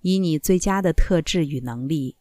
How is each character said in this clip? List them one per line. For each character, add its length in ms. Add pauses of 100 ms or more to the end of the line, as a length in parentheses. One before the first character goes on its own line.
以 180
你 200
最 200
佳 220
的 140
特 260
质 240
与 160
能 260
力 340